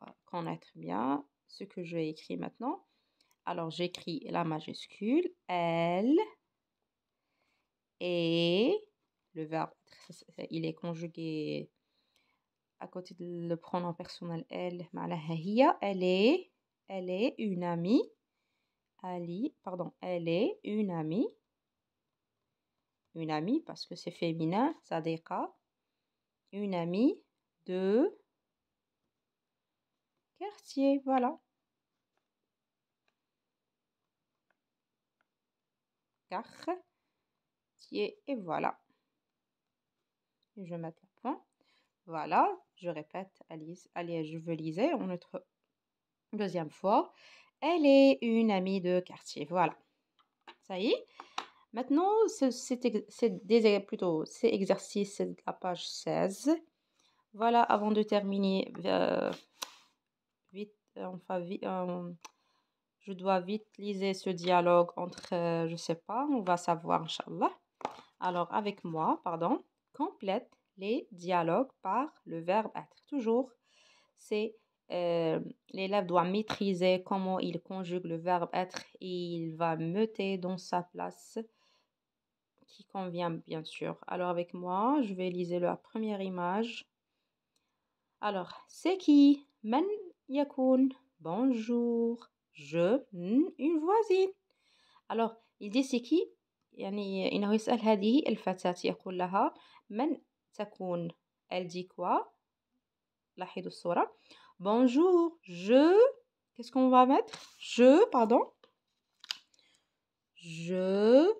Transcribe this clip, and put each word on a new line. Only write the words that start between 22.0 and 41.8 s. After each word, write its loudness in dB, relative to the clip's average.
Une -6
amie, -2
parce -14
que -16
c'est -12
féminin, -2
صديقة. -6
Une -4
amie 0
de 2
quartier, 0
voilà. 0
Quartier, -10
et -4
voilà. -4
Et -14
je -14
vais -8
mettre -12
le -20
point. -8